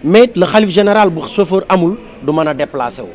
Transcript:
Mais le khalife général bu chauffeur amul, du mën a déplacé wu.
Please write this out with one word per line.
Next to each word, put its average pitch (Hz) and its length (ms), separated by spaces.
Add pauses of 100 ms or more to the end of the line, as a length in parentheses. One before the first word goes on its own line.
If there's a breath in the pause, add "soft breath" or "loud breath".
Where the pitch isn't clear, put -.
Mais 220 320
le 175 100
khalife 202 260
général 202 380
bu 160 200
chauffeur 190 400
amul, 185 260 (300)
du 147 80
mën 156 140
a 151 60
déplacé 131 480
wu. 98 140